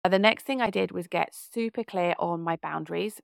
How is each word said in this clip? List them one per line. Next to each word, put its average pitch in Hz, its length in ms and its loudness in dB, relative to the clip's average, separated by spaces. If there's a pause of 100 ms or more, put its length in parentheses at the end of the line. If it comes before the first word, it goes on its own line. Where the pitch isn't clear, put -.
Uh, 185 60 4
the 190 100 6
next 220 240 4
thing 262 180 0
I 220 80 2
did 190 220 0
was 180 160 -6
get - 260 -2
super 226 500 -4
clear 175 360 0
on 170 220 -2
my 165 160 -2
boundaries 165 680 -6